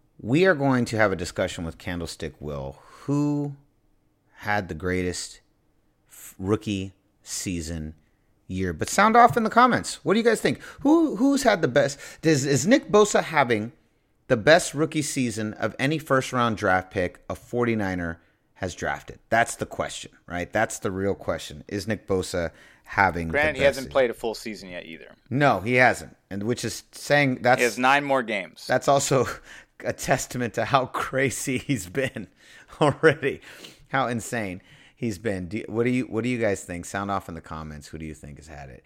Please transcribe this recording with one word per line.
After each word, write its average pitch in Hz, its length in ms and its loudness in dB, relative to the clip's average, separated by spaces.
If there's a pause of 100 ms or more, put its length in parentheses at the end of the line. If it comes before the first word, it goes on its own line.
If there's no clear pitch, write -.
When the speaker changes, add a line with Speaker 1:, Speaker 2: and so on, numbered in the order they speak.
(200)
Speaker 1:
We 143 260 2
are 185 100 6
going 135 300 2
to 110 120 -4
have 107 140 4
a 95 40 -2
discussion 87 500 -4
with 80 120 -10
Candlestick 85 600 -8
Will, 69 400 -10 (240)
who 143 520 -2 (840)
had 104 280 -2
the 90 80 -8
greatest 90 640 -4 (720)
f-, - 280 -20
rookie 95 560 -2 (300)
season 82 720 -8 (520)
year. 92 260 -2
But - 160 -6
sound 220 260 4
off 240 220 8
in 226 60 0
the 220 60 0
comments. 226 540 2
What 175 120 2
do 226 40 2
you 220 60 2
guys 226 160 2
think? 160 200 0 (200)
Who, 302 340 4
who's 269 280 2
had 202 180 4
the 156 80 2
best? 139 280 2 (240)
Does, 147 240 4
is 139 220 2
Nick 247 240 4
Bosa 208 320 6
having 120 480 0 (560)
the 127 100 2
best 147 360 4
rookie 156 280 -2
season 110 540 -2
of 107 220 -4
any 147 220 0
first-round 123 580 0
draft 92 340 2
pick 90 280 -2 (100)
a 92 60 -6
forty-niner 95 840 -2 (360)
has 92 180 -6
drafted? 71 460 -8 (100)
That's 117 260 2
the - 100 -8
question, - 460 -8 (160)
right? 87 240 -6
That's 110 280 0
the 104 120 -4
real 95 220 0
question. 80 540 -8
Is 98 200 -8
Nick 107 200 -6
Bosa 90 440 -2 (320)
having 87 440 2
the 80 60 -4
Speaker 2:
Granted, 147 220 0
he 131 40 -4
Speaker 1:
best 139 60 6
Speaker 2:
hasn't 139 180 2
Speaker 1:
season? - 80 -12
Speaker 2:
played 131 180 4
a 110 40 -4
full 110 200 -6
season 98 360 -12
yet 90 160 -12
either. 80 280 -18 (160)
Speaker 1:
No, 123 300 2
he 117 160 -2
hasn't. 113 400 2 (140)
And 101 140 -8
which 120 220 -2
is - 260 -8
saying 143 500 0
that's 123 180 4
Speaker 2:
He 123 40 2
has 110 140 2
nine 135 260 4
more 135 200 2
games. 98 440 -6
Speaker 1:
That's 127 200 0
also 139 400 4 (280)
<laughs> - 280 -20
a 113 100 -4
testament 127 600 -4
to 113 100 -2
how 131 220 0
crazy - 720 -4
he's 117 280 -4
been 117 400 -6 (260)
<laughs> - 280 -8
already, 143 600 2 (480)
how 135 180 0
insane 107 540 -6 (340)
he's 107 240 -4
been. 92 300 -4
Do, 107 180 -6
what 113 160 -2
do 123 80 2
you, 123 140 0
what 113 180 -4
do 123 60 -2
you 123 100 -2
guys 101 240 0
think? 87 220 -10
Sound 101 260 -6
off 95 180 -4
in 85 60 -10
the 82 60 -12
comments. 78 480 -14
Who 80 100 -14
do 80 60 -10
you 78 100 -12
think 73 220 -18
has 78 100 -20
had 71 220 -16
it? - 160 -20